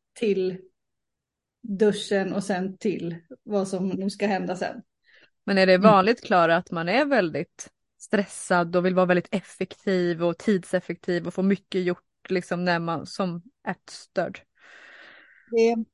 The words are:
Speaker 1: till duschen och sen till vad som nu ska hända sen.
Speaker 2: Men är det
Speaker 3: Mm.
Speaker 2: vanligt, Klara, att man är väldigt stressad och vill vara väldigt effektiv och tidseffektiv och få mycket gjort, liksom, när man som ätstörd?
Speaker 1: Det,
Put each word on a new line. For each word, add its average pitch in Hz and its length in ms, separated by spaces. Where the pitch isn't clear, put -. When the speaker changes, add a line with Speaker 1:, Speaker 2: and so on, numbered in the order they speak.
Speaker 1:
till 196 380
duschen 202 680
och 202 120
sen 190 340
till 170 380
vad 196 260
som 190 200
nu 190 220
ska 202 160
hända 180 300
sen. - 260
Speaker 2:
Men 196 120
är 190 80
det 185 80
Speaker 3:
Mm. 202 160
Speaker 2:
vanligt, 202 340
Klara, 170 320
att 180 140
man 170 180
är 247 160
väldigt 180 640
stressad 180 760
och 180 100
vill 185 80
vara 185 120
väldigt 175 280
effektiv 180 920
och 170 140
tidseffektiv 175 880
och 175 80
få 185 80
mycket 190 400
gjort, 180 220
liksom, 180 360
när 175 140
man 165 280
som 175 360
ätstörd? - 720
Speaker 1:
Det, 226 420